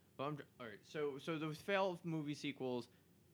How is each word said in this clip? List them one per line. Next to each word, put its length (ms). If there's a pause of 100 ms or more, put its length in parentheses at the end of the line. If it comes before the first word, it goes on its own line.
(180)
But 80
I'm 120
tr-, 60 (160)
all 60
right, 140 (120)
so, 220 (100)
so 140
the 160
failed 500
movie 300
sequels, 540 (460)